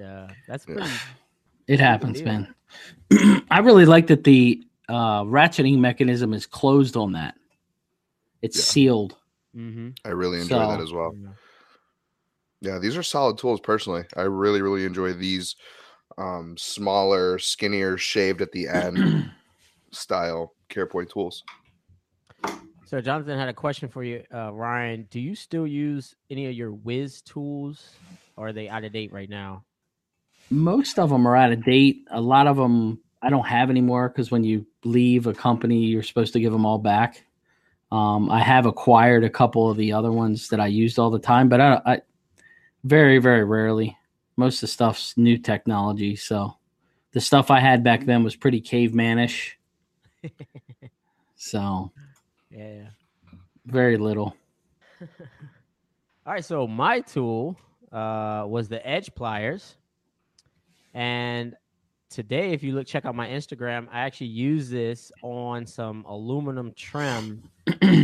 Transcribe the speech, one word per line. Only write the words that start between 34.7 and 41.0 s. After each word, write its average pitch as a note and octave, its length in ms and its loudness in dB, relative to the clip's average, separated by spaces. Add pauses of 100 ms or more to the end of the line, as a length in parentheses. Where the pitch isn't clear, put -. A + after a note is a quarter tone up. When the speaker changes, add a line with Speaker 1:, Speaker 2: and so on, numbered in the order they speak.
Speaker 3:
leave B2 420 2
a A2 80 0
company, A#2 520 0
you're A2 180 -2
supposed A2+ 300 -2
to A#2+ 60 2
give A2+ 140 0
'em A2 100 2
all G#2+ 140 2
back. G#2 480 0 (640)
Um, G#2+ 380 0
I A2 120 2
have B2+ 260 4
acquired A#2 560 6
a A2+ 80 0
couple A#2 380 2
of G#2+ 80 -2
the G#2+ 160 -2
other A2+ 180 0
ones A2+ 380 -2
that A2 100 -2
I G#2 80 0
used A2 320 0
all A#2 100 4